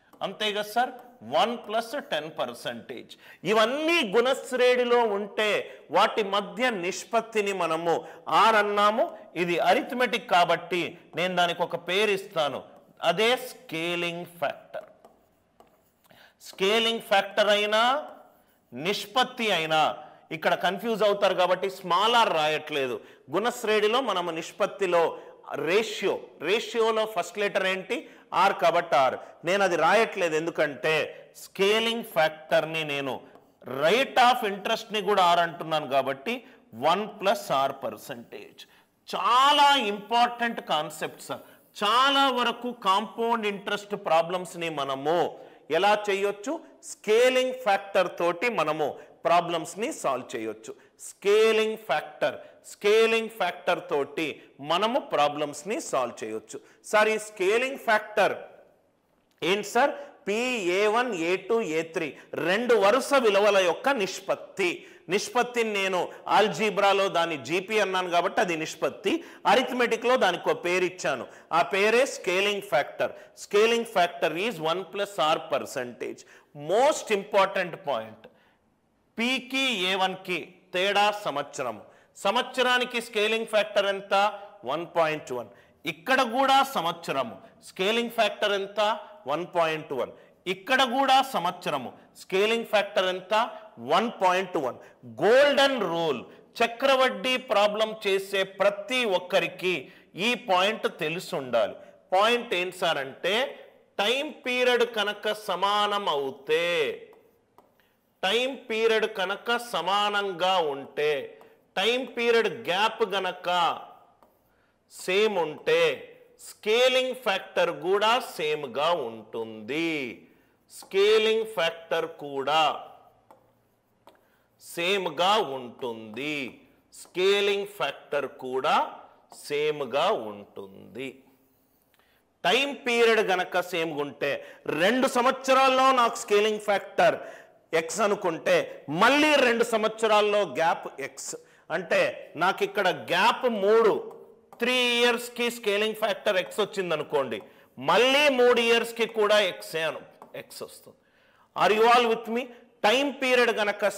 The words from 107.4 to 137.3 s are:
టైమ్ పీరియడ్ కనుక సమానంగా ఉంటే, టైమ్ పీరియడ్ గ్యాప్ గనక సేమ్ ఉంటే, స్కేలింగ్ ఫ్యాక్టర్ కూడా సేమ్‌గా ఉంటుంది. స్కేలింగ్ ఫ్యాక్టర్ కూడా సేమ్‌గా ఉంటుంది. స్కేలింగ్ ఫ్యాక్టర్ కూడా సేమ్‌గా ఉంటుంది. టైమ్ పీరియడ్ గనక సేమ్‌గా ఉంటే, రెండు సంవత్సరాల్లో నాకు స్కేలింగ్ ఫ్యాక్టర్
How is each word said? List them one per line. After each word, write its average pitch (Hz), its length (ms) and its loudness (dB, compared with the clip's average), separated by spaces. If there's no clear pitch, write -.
టైమ్ 240 360 0
పీరియడ్ 220 560 0
కనుక 196 420 -2
సమానంగా 196 880 0
ఉంటే, 139 400 -2
టైమ్ 240 300 0
పీరియడ్ 233 440 2
గ్యాప్ 208 400 0
గనక 185 440 -4
సేమ్ 202 460 0
ఉంటే, 156 440 0
స్కేలింగ్ 254 760 0
ఫ్యాక్టర్ 185 640 -2
కూడా 202 320 2
సేమ్‌గా 151 580 -2
ఉంటుంది. 113 880 -6
స్కేలింగ్ 220 800 2
ఫ్యాక్టర్ 165 640 -2
కూడా 143 440 -2
సేమ్‌గా 180 680 0
ఉంటుంది. 123 840 -8
స్కేలింగ్ 202 760 0
ఫ్యాక్టర్ 139 600 -6
కూడా 131 380 -2
సేమ్‌గా 147 640 -2
ఉంటుంది. 101 840 -14
టైమ్ 262 320 2
పీరియడ్ 233 540 4
గనక 180 300 0
సేమ్‌గా 165 420 -4
ఉంటే, 143 280 -4
రెండు 226 340 2
సంవత్సరాల్లో 262 840 4
నాకు 233 240 2
స్కేలింగ్ 208 440 2
ఫ్యాక్టర్ 190 560 2